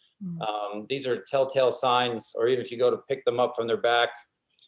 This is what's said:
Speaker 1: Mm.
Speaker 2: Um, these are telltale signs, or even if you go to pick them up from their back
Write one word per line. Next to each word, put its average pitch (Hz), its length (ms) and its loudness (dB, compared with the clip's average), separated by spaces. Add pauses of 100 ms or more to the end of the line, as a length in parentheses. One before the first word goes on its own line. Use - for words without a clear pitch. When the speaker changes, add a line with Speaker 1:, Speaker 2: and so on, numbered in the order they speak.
(240)
Speaker 1:
Mm. 170 160 -8
Speaker 2:
Um, 104 480 -6
these 135 200 -4
are 113 120 -2
telltale 135 520 2
signs, 123 640 0
or 113 100 2
even 123 180 2
if - 60 -12
you 120 80 -8
go 123 140 4
to 107 60 0 (100)
pick 135 160 -4
them 120 160 2
up 123 160 0
from 117 100 -2
their 113 100 0
back 120 340 2 (560)